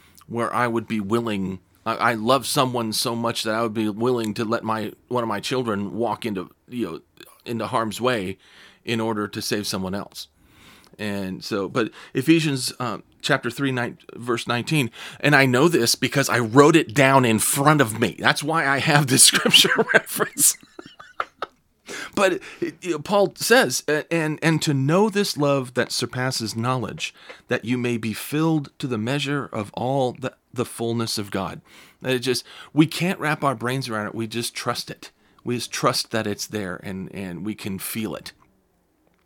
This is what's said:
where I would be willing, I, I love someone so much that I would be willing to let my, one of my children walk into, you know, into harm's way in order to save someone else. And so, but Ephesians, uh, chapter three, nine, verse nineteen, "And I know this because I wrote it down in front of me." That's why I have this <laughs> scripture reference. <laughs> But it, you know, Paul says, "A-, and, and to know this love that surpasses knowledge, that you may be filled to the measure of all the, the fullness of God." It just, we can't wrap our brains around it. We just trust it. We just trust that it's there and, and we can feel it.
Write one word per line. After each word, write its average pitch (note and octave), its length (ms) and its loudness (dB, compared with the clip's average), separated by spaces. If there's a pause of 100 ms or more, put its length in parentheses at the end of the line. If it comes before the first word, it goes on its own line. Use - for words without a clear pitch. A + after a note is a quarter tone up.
(260)
where A#2 280 -4
I A#2+ 140 2
would A2+ 180 -2
be A2 140 -2
willing, G2+ 580 -2 (260)
I, A2+ 120 -2
I A#2 180 2
love A#2 320 2
someone B2 460 0
so A#2 240 -2
much A#2 260 -2
that A2 120 -2
I A2+ 80 0
would A2 120 -2
be A2 140 0
willing A2+ 460 0
to A2+ 100 -4
let A2 180 -2
my, G#2+ 300 -4 (160)
one A#2+ 160 -2
of A2+ 40 -4
my G#2 120 -4
children G#2 560 -4
walk G#2+ 280 -2
into, F#2+ 260 -6 (180)
you A#2+ 180 -6
know, E2 140 -10 (440)
into A2+ 220 -6
harm's A2 340 -4
way A2 380 -2 (460)
in A2+ 160 -2
order G#2+ 260 -2
to G2+ 160 -8
save G#2 240 -4
someone F#2+ 280 -4
else. - 340 -10 (720)
And G2 420 -6
so, G2 260 -4
but G#2+ 220 0 (240)
Ephesians, C#3+ 640 2
uh, A2+ 200 -6 (240)
chapter C3 280 0
three, C3+ 220 -2
nine, A#2+ 240 -4 (180)
verse A#2 320 -4
nineteen, A#2+ 440 0 (280)
"And D3 160 4
I C3+ 120 6
know B2+ 200 6
this C3 280 2
because C3+ 340 0
I A#2 120 2
wrote C#3 360 8
it B2 160 2
down C3+ 320 6
in A2 140 4
front C#3+ 420 4
of A2 180 0
me." A2 200 0
That's C3+ 240 2
why D#3 260 0
I C#3 100 2
have D3 280 4
this B2+ 180 6
<laughs> - 80 8
scripture - 380 6 (240)
reference. - 680 0
<laughs> - 40 -20 (1500)
But F#3+ 260 2 (200)
it, - 220 -4
you F3 100 -2
know, D3+ 80 -4
Paul F#3+ 360 2
says, A3+ 520 4
"A-, D3+ 240 -2
and, D#3 300 0
and D#3 200 2
to D#3 100 2
know D#3 380 4
this G3+ 260 0
love C#3 380 0
that A#2+ 160 -2
surpasses A#2+ 640 -4
knowledge, A2+ 580 -4 (360)
that A#2+ 160 -2
you B2 140 0
may A#2+ 180 0
be A2 160 -2
filled D#3 640 0
to D3 80 -6
the A#2+ 120 -4
measure C#3 540 -2
of G#2 220 -6
all B2+ 380 0
the, - 220 -8 (180)
the A#2+ 120 -2
fullness A#2 540 -2
of G2+ 120 -6
God." F#2 300 -4 (420)
It B2+ 180 0
just, B2 240 0 (280)
we D3+ 140 6
can't F3 320 -2
wrap D3+ 240 -2
our C#3 140 2
brains B2 320 -4
around G#2+ 180 -4
it. - 80 -8
We A2+ 120 -4
just A#2 280 -6
trust - 360 -6
it. - 200 -16 (320)
We A#2+ 140 -4
just - 160 -8
trust - 400 -2
that A2 140 -2
it's G#2 200 -6
there G2 360 -8
and, F#2+ 300 -10
and F2 320 -10
we G#2 100 -4
can F#2+ 240 -8
feel G#2 360 -6
it. - 180 -12 (920)